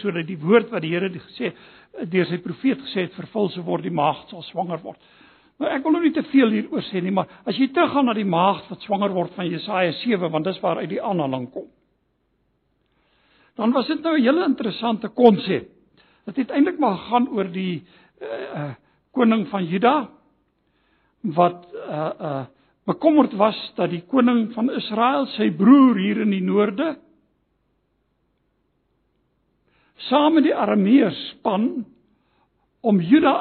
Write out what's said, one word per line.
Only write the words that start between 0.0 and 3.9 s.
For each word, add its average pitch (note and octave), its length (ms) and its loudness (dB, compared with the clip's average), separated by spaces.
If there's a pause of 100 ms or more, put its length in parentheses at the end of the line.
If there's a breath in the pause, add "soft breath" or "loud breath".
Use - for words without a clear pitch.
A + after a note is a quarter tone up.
sodat E3+ 240 -4
die E3 160 -10
woord G#3+ 320 2
wat F3+ 80 -4
die D#3+ 140 -6
Here F#3 180 -4
gesê, F#3 380 -10 (580 loud breath)
deur F3 180 2
sy E3+ 160 -4
profeet G#3 380 -2
gesê F#3 240 -4
het, E3+ 120 -14
vervul F#3 360 -4
sou F3+ 100 -10
word, E3+ 200 -4
"Die F3 100 -4